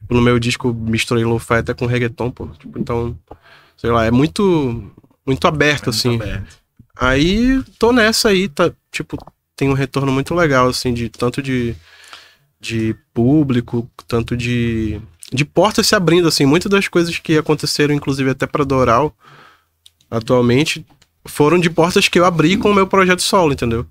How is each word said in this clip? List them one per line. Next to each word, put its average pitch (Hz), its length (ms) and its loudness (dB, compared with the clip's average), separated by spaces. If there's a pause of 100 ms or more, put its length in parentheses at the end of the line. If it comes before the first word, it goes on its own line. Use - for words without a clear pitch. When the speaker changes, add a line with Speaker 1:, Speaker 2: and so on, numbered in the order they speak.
Speaker 1:
Tipo, - 140 -4
no 120 80 4
meu 120 160 4
disco, 120 340 -4
misturei 113 500 -2
lo-fi 117 300 -2
até 117 220 -2
com 127 100 -4
reggaeton, 120 460 -4
pô. 113 160 -14 (120)
Tipo, - 200 -16
então, 120 360 -6 (680)
sei 117 80 0
lá, 117 140 2
é 113 60 2
muito, 143 680 0 (440)
muito 135 200 -2
aberto, 147 440 0
Speaker 2:
É - 20 -4
muito 110 60 -4 (100)
Speaker 1:
assim. 120 80 0
Speaker 2:
aberto. 98 400 -8 (400)
Speaker 1:
Aí, 190 680 2 (160)
tô 226 140 2
nessa 226 380 2
aí, 196 180 2
tá, 170 240 0 (200)
tipo, - 260 -10 (400)
tem 135 100 0
um 139 60 2
retorno 135 380 -2
muito 135 220 -2
legal, 139 360 2
assim, 123 240 -4
de 120 160 -6
tanto 123 320 -4
de, 127 340 -4 (840)
de 110 340 -4 (180)
público, 123 760 0 (180)
tanto 120 300 -4
de, 117 640 -4 (320)
de 127 100 -2
portas 202 440 0
se - 80 2
abrindo, 175 340 2
assim. 143 160 0
Muitas 175 260 2
das 196 160 0
coisas 170 320 -2
que 160 180 0
aconteceram, 147 560 0
inclusive 139 360 -2
até 131 180 -4
pra - 160 -2
Doral, 135 500 2 (960)
atualmente, 123 760 0 (400)
foram 151 340 2
de 175 100 2
portas 175 380 2
que - 120 2
eu 170 60 4
abri 170 320 2
com 208 140 0
o - 20 2
meu 190 140 2
projeto 185 340 2
solo, 175 320 2
entendeu? 120 380 -4